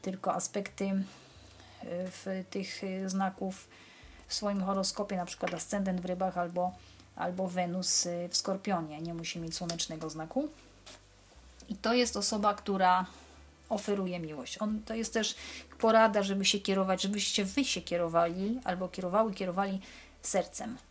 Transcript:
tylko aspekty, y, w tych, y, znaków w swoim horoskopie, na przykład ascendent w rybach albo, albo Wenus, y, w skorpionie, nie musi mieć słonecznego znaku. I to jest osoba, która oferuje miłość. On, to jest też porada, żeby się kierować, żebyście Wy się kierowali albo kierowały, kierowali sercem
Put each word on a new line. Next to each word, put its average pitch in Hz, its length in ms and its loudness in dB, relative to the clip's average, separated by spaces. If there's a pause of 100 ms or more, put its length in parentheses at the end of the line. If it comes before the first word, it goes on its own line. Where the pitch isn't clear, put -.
tylko 190 320 -2
aspekty, 196 520 -2
y, 196 80 0 (880)
w 185 680 -4
tych, 196 340 -6
y, 190 260 -4
znaków 190 580 -2 (600)
w - 60 -4
swoim 202 300 0
horoskopie, 190 520 0
na 175 100 -2
przykład 175 280 -4
ascendent 185 480 0
w 175 40 -8
rybach 180 320 0
albo, 175 340 0 (440)
albo 180 320 -2
Wenus, 180 580 2
y, 175 240 -4
w - 80 0
skorpionie, 170 640 -2
nie 170 120 -6
musi 165 260 -6
mieć 165 160 -4
słonecznego 165 540 -4
znaku. 165 400 -4 (1200)
I 208 60 -6
to 226 180 0
jest 247 240 4
osoba, 208 360 2
która 185 520 4 (640)
oferuje 196 500 0
miłość. 151 420 -8
On, 214 240 -2
to 226 80 -6
jest 226 200 -2
też 214 220 0 (440)
porada, 220 440 8
żeby 196 220 0
się 202 140 4
kierować, 190 420 2
żebyście 202 440 0
Wy 262 200 2
się 180 160 -2
kierowali 175 840 2
albo 185 260 -2
kierowały, 190 440 2
kierowali 190 460 -2 (480)
sercem 220 500 0 (140)